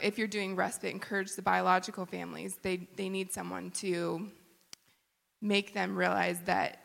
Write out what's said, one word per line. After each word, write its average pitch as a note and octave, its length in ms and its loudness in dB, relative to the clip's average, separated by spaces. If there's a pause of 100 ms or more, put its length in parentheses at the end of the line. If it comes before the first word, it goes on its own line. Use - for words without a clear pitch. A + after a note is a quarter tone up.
if G#3 160 2
you're A3 100 2
doing G3 280 -2
respite, F#3+ 360 0
encourage G3 440 -4
the G3 80 -8
biological F#3 640 4
families. F3 580 -8
They, F#3 320 -2
they F#3+ 140 -2
need F#3+ 220 -2
someone F3+ 400 -6
to F3 600 -2 (1080)
make G3+ 320 2
them G3 220 0
realize F3+ 460 4
that, - 440 0